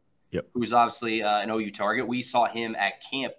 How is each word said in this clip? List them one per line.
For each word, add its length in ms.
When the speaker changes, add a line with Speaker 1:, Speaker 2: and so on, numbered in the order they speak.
Speaker 1:
Yep. 200
Speaker 2:
Who's 220
obviously, 480
uh, 180
an 100
O 80
U 140
target. 340
We 160
saw 240
him 300
at 260
camp 360